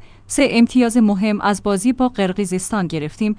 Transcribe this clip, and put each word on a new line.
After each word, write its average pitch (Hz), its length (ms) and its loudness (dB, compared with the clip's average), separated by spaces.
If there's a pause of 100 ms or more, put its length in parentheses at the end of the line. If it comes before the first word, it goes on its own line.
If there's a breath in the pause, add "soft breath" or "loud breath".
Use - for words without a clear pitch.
(260 soft breath)
«سه 269 240 0
امتیاز 233 460 2
مهم 208 440 2
از 196 220 -2
بازی 202 300 0
با 254 160 0
قرقیزستان 185 800 -2
گرفتیم 160 520 -4